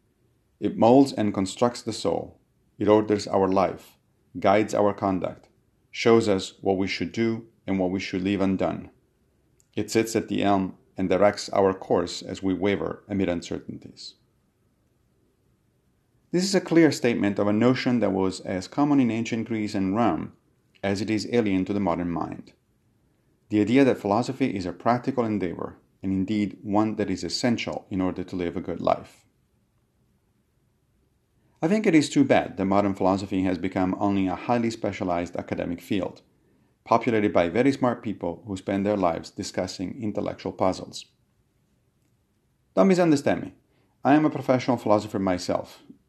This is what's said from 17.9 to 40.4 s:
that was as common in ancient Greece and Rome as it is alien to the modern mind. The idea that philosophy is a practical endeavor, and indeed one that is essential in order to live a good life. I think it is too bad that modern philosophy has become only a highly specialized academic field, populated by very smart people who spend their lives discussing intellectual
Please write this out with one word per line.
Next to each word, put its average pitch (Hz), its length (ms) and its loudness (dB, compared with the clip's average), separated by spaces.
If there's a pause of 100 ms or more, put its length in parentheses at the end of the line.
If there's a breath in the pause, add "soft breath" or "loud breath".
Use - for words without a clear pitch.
that 101 140 2
was 95 260 0
as 92 300 -8
common 143 320 2
in 117 100 2
ancient 113 380 -4
Greece 107 260 -4
and 95 220 0
Rome 85 340 0 (500)
as 98 200 -2
it 104 80 -4
is 107 240 -2
alien 98 320 2
to 101 80 -4
the 104 80 -2
modern 87 280 -2
mind. 82 440 -8 (960)
The 107 120 2
idea 123 240 4
that 117 140 2
philosophy 123 560 -2
is 92 100 -6
a 87 80 -6
practical 123 500 -2
endeavor, 90 540 -4 (240)
and 98 100 -4
indeed 95 520 -2
one 107 320 0
that 101 160 -2
is 85 120 -6
essential 95 680 -4
in 95 100 -2
order 90 220 -2
to 95 120 -10
live 87 220 -4
a 87 40 -6
good 85 200 -8
life. - 420 -2 (2500)
I 160 60 2
think 208 180 0
it 185 80 4
is 147 160 4
too 143 140 4
bad 113 340 2
that 95 80 -2
modern 98 300 2
philosophy 95 480 0
has 90 160 -2
become 92 400 -2
only 98 260 0
a 90 100 -2
highly 120 360 -2
specialized 90 640 -4
academic 85 440 -6
field, - 440 -6 (600)
populated 113 460 2
by 90 160 4
very 120 240 2
smart 127 300 -2
people 90 460 -6
who 98 100 -6
spend 98 260 -4
their 104 140 0
lives 85 320 -2
discussing 92 720 -8
intellectual 98 500 -6